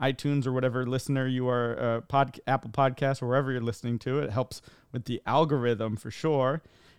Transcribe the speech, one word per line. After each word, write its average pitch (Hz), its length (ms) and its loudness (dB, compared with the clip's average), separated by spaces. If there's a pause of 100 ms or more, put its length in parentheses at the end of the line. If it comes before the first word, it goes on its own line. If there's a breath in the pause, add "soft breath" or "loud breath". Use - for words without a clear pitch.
iTunes 139 440 0
or 131 60 0
whatever 127 340 0
listener 131 400 0
you 127 220 0
are, 120 320 0
uh, 117 220 0
pod-, 135 440 0
Apple 127 240 0
Podcasts, 135 520 0
wherever 131 300 0
you're 127 100 -2
listening 117 380 -2
to 131 180 -2
it. 147 60 -2
It 139 80 -4
helps - 280 -4 (320 soft breath)
with 120 140 -6
the 123 200 -4
algorithm 120 680 2
for 113 140 -10
sure. 143 520 0 (360 soft breath)